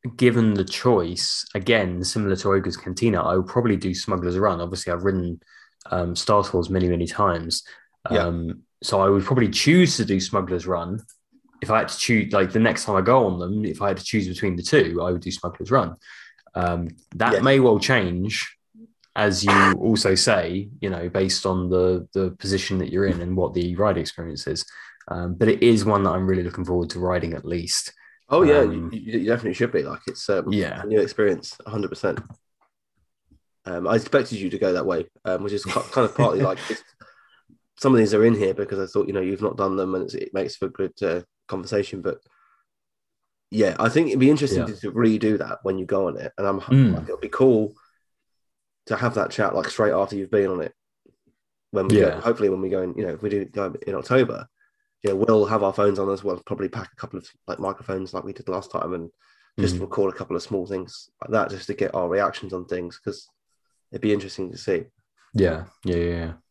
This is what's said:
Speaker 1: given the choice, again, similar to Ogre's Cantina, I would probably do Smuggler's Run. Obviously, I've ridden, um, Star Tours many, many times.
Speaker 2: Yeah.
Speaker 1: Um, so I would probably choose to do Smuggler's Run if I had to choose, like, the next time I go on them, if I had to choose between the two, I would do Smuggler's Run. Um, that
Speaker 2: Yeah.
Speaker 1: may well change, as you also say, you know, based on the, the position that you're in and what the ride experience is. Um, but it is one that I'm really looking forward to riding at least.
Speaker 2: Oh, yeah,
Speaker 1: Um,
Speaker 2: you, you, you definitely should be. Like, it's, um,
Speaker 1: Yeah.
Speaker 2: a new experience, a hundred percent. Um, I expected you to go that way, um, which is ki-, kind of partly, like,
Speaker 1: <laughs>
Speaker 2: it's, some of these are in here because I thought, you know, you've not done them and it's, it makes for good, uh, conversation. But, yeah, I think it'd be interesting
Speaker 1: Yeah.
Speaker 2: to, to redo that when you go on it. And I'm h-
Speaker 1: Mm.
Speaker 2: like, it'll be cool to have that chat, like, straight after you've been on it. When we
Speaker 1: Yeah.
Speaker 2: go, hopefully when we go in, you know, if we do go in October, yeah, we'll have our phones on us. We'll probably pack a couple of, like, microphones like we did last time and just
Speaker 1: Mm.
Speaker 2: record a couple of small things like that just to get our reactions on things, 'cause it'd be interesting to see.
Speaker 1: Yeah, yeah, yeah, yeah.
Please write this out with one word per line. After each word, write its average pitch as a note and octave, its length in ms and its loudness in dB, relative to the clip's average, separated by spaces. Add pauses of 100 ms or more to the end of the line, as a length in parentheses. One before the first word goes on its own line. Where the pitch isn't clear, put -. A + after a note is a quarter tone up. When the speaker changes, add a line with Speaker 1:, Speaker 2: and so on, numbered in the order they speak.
(160)
Speaker 1:
given A#2 380 4
the G2 120 0
choice, F2+ 800 0 (100)
again, F#2+ 480 0
similar G2 340 0
to G2 160 -2
Ogre's F#2+ 240 0
Cantina, F#2+ 460 0
I F2 120 0
would F#2 120 0
probably A#2 300 2
do F#2 160 -4
Smuggler's F2+ 440 -2
Run. F#2+ 240 2
Obviously, F2+ 300 -6
I've F2 120 -4
ridden, F2 380 -2 (480)
um, F2 260 -2
Star G#2 280 2
Tours E2+ 260 -2
many, F2+ 180 2
many F2 200 0
times. E2 560 -2 (480)
Speaker 2:
Yeah. G#2 160 2
Speaker 1:
Um, E2+ 360 -6 (200)
so G2+ 180 0
I G2 80 6
would G2+ 140 4
probably A#2+ 260 2
choose E3 480 4
to A2 80 0
do G2 140 2
Smuggler's F2+ 480 -2
Run F2+ 320 -4 (600)
if - 100 -4
I A2 80 4
had - 80 -2
to - 100 -10
choose, G#2+ 360 0
like, F#2+ 180 4
the A2+ 80 2
next A2+ 260 2
time G#2 100 0
I F#2+ 60 4
go A#2+ 240 6
on F#2 140 -2
them, G2+ 260 -4
if D#2+ 160 -6
I G2+ 60 0
had F#2 100 0
to F#2 60 -12
choose G2+ 240 0
between F#2 280 -4
the E2+ 80 -8
two, E2+ 380 2
I F2+ 100 0
would F2 100 -2
do F2 100 -6
Smuggler's F2+ 400 -6
Run. G#2 240 2 (600)
Um, F2 340 -2 (260)
that A2+ 180 2
Speaker 2:
Yeah. G2 80 2
Speaker 1:
may C3+ 180 6
well A#2 200 6
change, F#2+ 760 0 (600)
as G2 280 2
you G2 360 4
also G2+ 340 2
say, F#2+ 560 0 (100)
you G2 120 -4
know, F2 180 -6
based F#2+ 380 0
on F#2 240 0
the, F2+ 420 2
the F#2+ 240 0
position G2 400 -2
that F2+ 140 -2
you're F#2+ 160 0
in F2 120 0
and F2+ 160 -4
what F2+ 200 0
the F2 200 -2
ride F#2+ 220 2
experience E2 480 -8
is. - 180 -6 (440)
Um, F2 260 -6
but G#2 140 2
it - 160 4
is A2+ 200 6
one G2+ 200 4
that G2 80 2
I'm F#2 160 0
really F#2 160 2
looking F2 220 -6
forward F2 260 -2
to F2+ 80 -8
riding F2+ 340 -2
at D#2 100 -10
least. E2+ 480 -6 (380)
Speaker 2:
Oh, E3 140 6
yeah, D3 160 8
Speaker 1:
Um, E2+ 340 0
Speaker 2:
you, A2 60 -8
you, A2 220 -4
you F#2 40 -2
definitely A2+ 300 0
should A#2 160 0
be. D#2+ 100 0
Like, C#2+ 240 -8
it's, - 240 -10
um, F2+ 240 0
Speaker 1:
Yeah. F#2 300 -2
Speaker 2:
a - 20 -8
new G#2+ 140 2
experience, F#2+ 680 0
a G#2+ 60 -10
hundred G#2 160 -4
percent. - 320 -4 (1500)
Um, F2 220 -4
I A2+ 80 4
expected A#2 420 0
you F#2+ 140 -6
to G2 80 -6
go F#2 140 2
that F2+ 120 -2
way, E2+ 220 -2 (180)
um, F#2 180 -2
which G2+ 100 -4
is G2+ 120 -6
ki-, F#2 60 -8
kind - 340 0
of G#2 100 -4
partly, G2+ 260 2
like, F#2+ 220 0
Speaker 1:
<laughs> - 60 -12
Speaker 2:
it's, - 140 -8 (960)
some C3+ 140 4
of B2 60 6
these G#2+ 140 4
are G#2+ 120 6
in A#2 100 6
here G2 180 0
because G2+ 240 -4
I F#2+ 80 -4
thought, G2+ 220 -2
you G2 60 -6
know, G2 80 -2
you've F#2 200 -4
not G#2 160 -2
done F#2+ 200 0
them F#2 180 -2
and F#2 80 -2
it's, F2+ 100 -10
it - 200 -8
makes F#2+ 240 -4
for F#2+ 100 -6
good, F#2 340 -6
uh, F2 200 -2 (260)
conversation. G2 540 -4
But, F#2+ 180 -6 (1300)
yeah, G2+ 300 2
I A#2 100 2
think D3+ 200 2
it'd A2+ 100 0
be C3 100 8
interesting C3+ 300 2
Speaker 1:
Yeah. - 80 -2
Speaker 2:
to, G#2+ 140 -10
to G2+ 100 -8
redo A2 480 2
that - 240 -6
when F#2+ 160 -2
you F#2 60 -6
go F#2+ 220 0
on C2 100 -6
it. - 200 -10
And G2+ 80 -2
I'm G2 120 0
h- G2 80 -8
Speaker 1:
Mm. B2+ 300 6
Speaker 2:
like, D#2+ 80 -4
it'll - 140 -8
be - 120 -8
cool A2 440 4 (1120)
to A2 80 -2
have A#2 200 -2
that G#2 160 -2
chat, - 240 -2
like, - 140 -2
straight G#2+ 240 2
after G2 220 0
you've F#2+ 160 -6
been G2+ 180 4
on F2+ 120 -4
it. - 120 -8 (1000)
When F#2+ 160 0
we G#2 120 6
Speaker 1:
Yeah. F#2 160 6
Speaker 2:
go, - 60 -10
hopefully A2 280 2
when F#2+ 120 -2
we F#2+ 80 -4
go F#2+ 120 -2
in, F#2 160 -6
you F2 80 -4
know, E2+ 80 -4
if D#2+ 80 -10
we G#2 80 -4
do G2+ 160 -2
go G2 280 -6 (120)
in F#2+ 100 -4
October, A#2 520 0 (560)
yeah, G2+ 100 0
we'll G#2+ 320 4
have G#2+ 180 0
our G2 100 0
phones G2+ 260 2
on G2 100 -2
us. G2 140 -4
We'll F2+ 220 -4
probably G2 240 -6
pack A2 220 -10
a - 40 -20
couple - 240 -12
of, - 100 -20 (180)
like, F#2 120 -8
microphones F#2+ 540 -6
like F#2 100 -8
we G2 100 -12
did - 160 -14
last F#2+ 220 -6
time F2 220 -6
and E2 180 -10 (480)
just F2+ 160 2
Speaker 1:
Mm. F2+ 60 -4
Speaker 2:
record F#2+ 320 -2
a - 40 -14
couple F#2 180 -8
of F2 60 -4
small F#2+ 240 -6
things F#2 440 -10 (120)
like - 100 -10
that G#2+ 240 0
just - 120 -14
to G2+ 60 -6
get - 200 -4
our F2+ 160 -2
reactions G2 440 -2
on F2+ 120 -8
things, F2 320 -8
'cause - 300 -12 (640)
it'd B2+ 100 -10
be G#2+ 120 2
interesting F#2+ 380 -6
to F2 60 -16
see. F2 280 -4 (480)
Speaker 1:
Yeah, E2+ 320 2 (200)
yeah, F2+ 100 0
yeah, F2 100 0 (100)
yeah. E2 180 -8 (180)